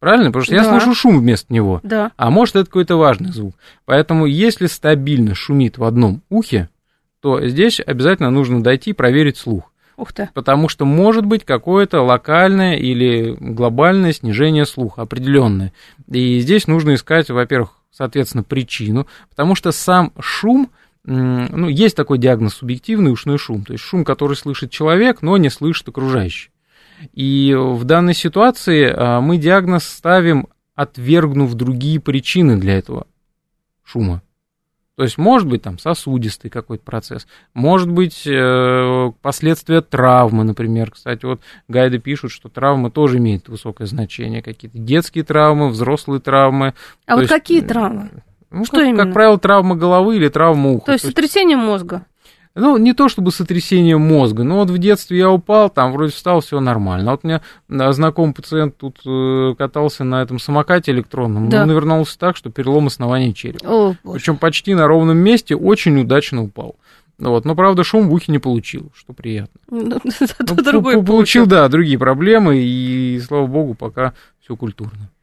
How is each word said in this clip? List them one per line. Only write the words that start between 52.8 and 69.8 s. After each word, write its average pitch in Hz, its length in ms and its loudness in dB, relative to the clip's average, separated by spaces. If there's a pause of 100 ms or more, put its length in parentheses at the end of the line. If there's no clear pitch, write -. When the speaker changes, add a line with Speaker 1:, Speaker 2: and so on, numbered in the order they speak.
Speaker 1:
то 277 160 2
чтобы 180 240 -2
сотрясение 175 640 2
мозга, 143 460 2
но 151 140 0
вот 202 120 2
в 180 80 -2
детстве 185 400 0
я 185 140 4
упал, 202 400 2
там 131 200 0
вроде 143 220 -2
встал, 175 300 -2
все 147 180 -4
нормально. 107 520 -2
Вот 143 100 -4
у - 40 -8
меня, 160 140 -2 (300)
а, 135 220 0
знакомый 156 420 0
пациент 156 420 -4
тут, 135 300 -14
э, 131 500 -2
катался 143 480 -4
на 127 160 -2
этом 123 180 -6
самокате 151 540 -2
электронном, 113 560 -4
Speaker 2:
Да. 214 120 4
Speaker 1:
но 156 80 2
навернулся 156 500 0
так, 175 180 -4
что - 140 -14
перелом 139 380 0
основания 127 440 -2
черепа. - 340 -12
Speaker 2:
О, 208 280 0 (100)
боже. 180 140 -10
Speaker 1:
Причем 151 180 -2
почти 170 380 -2
на 165 120 2
ровном 160 300 4
месте, 196 400 2
очень 180 420 2
удачно 131 440 0
упал. 107 340 -12 (420)
Вот. 120 280 -2
Но, 156 80 -2
правда, 185 300 2
шум 214 260 2
в - 20 2
ухе 170 180 -2
не 147 80 2
получил, 127 560 -6
что - 200 -20
приятно. 104 440 -10 (120)
Speaker 2:
Ну, 233 340 -6